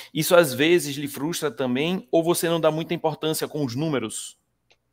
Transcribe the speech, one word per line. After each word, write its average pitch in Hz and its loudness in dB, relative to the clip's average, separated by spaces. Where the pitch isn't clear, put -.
Isso 156 2
às 160 6
vezes 147 2
lhe 143 -6
frustra 147 -4
também, 143 -2
ou 165 4
você 170 0
não 170 0
dá 156 4
muita 160 -2
importância 156 -2
com 151 -4
os 117 -4
números? 131 -4